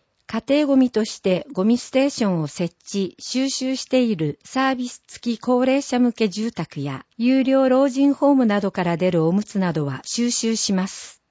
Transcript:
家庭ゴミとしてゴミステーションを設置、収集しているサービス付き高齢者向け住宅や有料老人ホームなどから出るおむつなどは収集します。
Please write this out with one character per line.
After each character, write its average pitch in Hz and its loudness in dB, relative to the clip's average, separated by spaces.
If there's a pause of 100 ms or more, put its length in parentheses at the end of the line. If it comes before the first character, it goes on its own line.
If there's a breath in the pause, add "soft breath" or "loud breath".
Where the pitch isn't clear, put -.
(260)
家 - -8
庭 294 2
ゴ 277 4
ミ 254 4
と 214 0
し - -12
て 180 0
ゴ 185 -2
ミ 233 4
ス - -8
テ 269 2
ー 285 0
シ - -4
ョ 196 2
ン 170 0
を 151 -2
設 170 -6 (120)
置、 196 -4
収 262 -4
集 262 -4
し - -8
て 254 2
い 226 0
る 151 -4
サ 269 -2
ー 269 0
ビ 247 -8
ス - -18
付 - -6
き - -14
高 254 0
齢 269 2
者 247 0
向 240 4
け 220 0
住 208 -4
宅 156 -8
や 139 -8 (140)
有 254 2
料 269 4
老 262 4
人 269 2
ホ 285 4
ー - 6
ム 254 4
な 202 2
ど 190 -2
か 185 -2
ら 170 0
出 180 2
る 165 2
お 170 2
む 208 0
つ - -8
な 180 0
ど 151 -2
は 131 -6
収 240 -2
集 226 -2
し - -2
ま 190 -2
す。 - -18